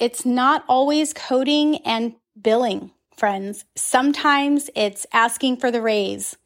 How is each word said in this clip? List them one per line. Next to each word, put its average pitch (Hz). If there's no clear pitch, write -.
It's 240
not 254
always 285
coding 294
and 226
billing, 214
friends. 202
Sometimes 285
it's 208
asking 240
for 254
the 233
raise. 202